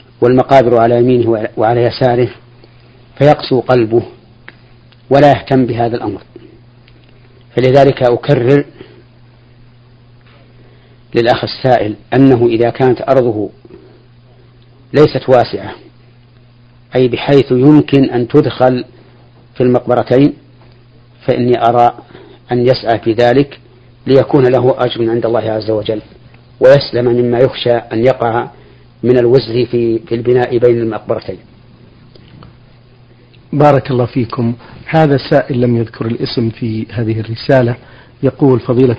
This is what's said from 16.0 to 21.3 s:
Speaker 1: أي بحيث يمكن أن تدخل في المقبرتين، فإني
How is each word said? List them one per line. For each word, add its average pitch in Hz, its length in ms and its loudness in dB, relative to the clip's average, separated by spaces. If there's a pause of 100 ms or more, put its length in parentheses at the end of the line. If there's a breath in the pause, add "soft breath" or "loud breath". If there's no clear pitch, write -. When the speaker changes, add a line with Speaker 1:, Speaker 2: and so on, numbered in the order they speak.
Speaker 1:
أي 127 120 2
بحيث 131 440 0
يمكن 139 580 2
أن 123 180 -4
تدخل 123 560 0 (680 soft breath)
في - 80 -4
المقبرتين، 123 720 0 (920)
فإني 123 420 0